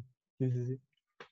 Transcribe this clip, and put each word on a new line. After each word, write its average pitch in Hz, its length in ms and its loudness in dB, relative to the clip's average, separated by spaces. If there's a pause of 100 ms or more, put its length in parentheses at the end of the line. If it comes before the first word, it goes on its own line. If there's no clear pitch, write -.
(380)
Sí, 131 120 4
sí, 123 160 0
sí. 131 140 -4 (520)